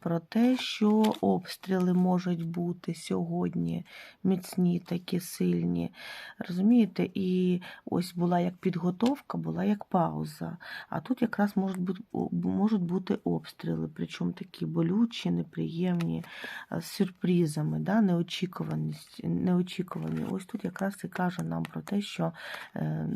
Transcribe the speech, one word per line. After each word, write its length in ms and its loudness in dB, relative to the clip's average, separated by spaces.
про 200 0
те, 360 4
що 340 2
обстріли 720 2
можуть 540 2
бути 480 -4
сьогодні 920 -2
міцні, 560 2
такі 400 -4
сильні. 720 0
Розумієте? 760 4
І 480 2
ось 300 0
була 260 2
як 160 0
підготовка, 800 0
була 260 -2
як 200 0
пауза. 720 -2
А 120 -4
тут 220 -2
якраз 340 0
можуть 240 0
бути, 220 -4
можуть 400 2
бути 420 -2
обстріли, 680 -2
причому 380 -4
такі 340 -8
болючі, 640 0
неприємні, 960 -2
е, 80 -2
з 40 -10
сюрпризами, 960 0
да? 220 2
Неочікуваність, 1200 -2
неочікувані. 1040 0
Ось 140 -4
тут 200 -8
якраз 400 -4
і 40 -8
каже 340 -2
нам 200 -2
про 180 -6
те, 200 0
що, 320 -2
е, 400 -2